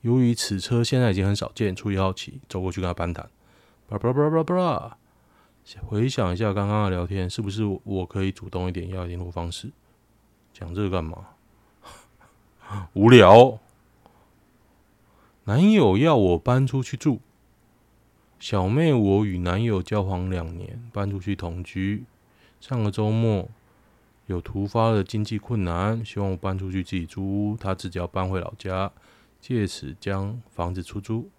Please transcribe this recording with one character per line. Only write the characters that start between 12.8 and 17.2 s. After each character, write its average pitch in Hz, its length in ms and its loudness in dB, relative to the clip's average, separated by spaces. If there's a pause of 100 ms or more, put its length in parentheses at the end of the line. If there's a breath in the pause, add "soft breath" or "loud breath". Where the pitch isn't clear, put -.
无 101 160 4
聊。 117 500 12 (1800 soft breath)
男 147 260 4
友 131 280 6
要 151 180 4
我 92 240 4
搬 127 260 2
出 135 160 -2
去 - 140 -8
住。 120 240 0 (1200)